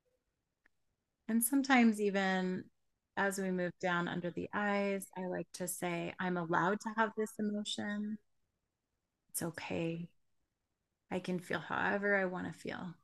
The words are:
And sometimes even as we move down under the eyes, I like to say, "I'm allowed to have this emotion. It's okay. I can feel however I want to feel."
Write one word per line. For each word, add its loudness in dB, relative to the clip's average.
And 4
sometimes 6
even 2
as 2
we 0
move 0
down 0
under -4
the -6
eyes, 0
I -4
like -4
to -6
say, -4
"I'm 0
allowed 2
to -6
have 2
this -2
emotion. -4
It's -6
okay. -4
I -2
can -2
feel -2
however 0
I 4
want -4
to -16
feel." -8